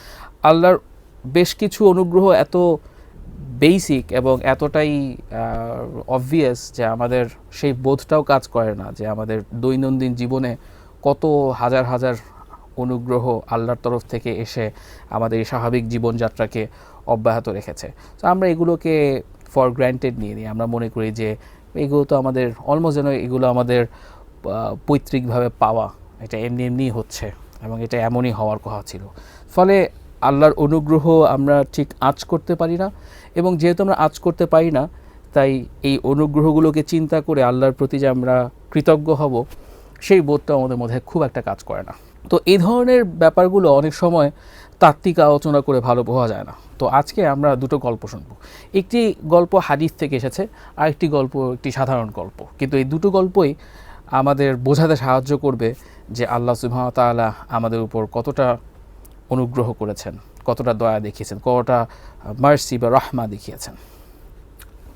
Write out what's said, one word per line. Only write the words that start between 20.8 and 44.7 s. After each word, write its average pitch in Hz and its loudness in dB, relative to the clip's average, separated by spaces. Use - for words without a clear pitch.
করি 110 -4
যে 110 -6
এগুলো 143 0
তো 143 0
আমাদের 131 0
almost 156 0
যেন 143 0
এগুলো 127 0
আমাদের, 123 2
আহ, 107 -6
পৈতৃকভাবে 123 0
পাওয়া, 110 0
এটা 110 -10
এমনি 120 -4
এমনিই 123 -2
হচ্ছে 107 -8
এবং 113 -8
এটা 117 -4
এমনই 120 0
হওয়ার 107 -2
কথা 104 -10
ছিল। 98 -16
ফলে 190 4
আল্লাহর 143 6
অনুগ্রহ 156 4
আমরা 139 4
ঠিক 143 -2
আঁচ 139 0
করতে 170 -4
পারি 170 -2
না, 190 -4
এবং 175 2
যেহেতু 170 2
আমরা 196 2
আঁচ 156 0
করতে 170 -2
পারি 160 4
না, 147 0
তাই 135 2
এই 139 0
অনুগ্রহগুলোকে 151 2
চিন্তা 160 -2
করে 151 0
আল্লাহর 127 2
প্রতি 139 -2
যে 135 2
আমরা 127 0
কৃতজ্ঞ 156 2
হব, 131 -2
সেই 190 4
বোধটা 147 0
আমাদের 131 0
মধ্যে 120 -4
খুব - -2
একটা 127 -4
কাজ - -6
করে 98 -8
না। - -14
তো 175 2
এই 190 6
ধরনের 240 4
ব্যাপারগুলো 175 4
অনেক 147 2
সময় 165 2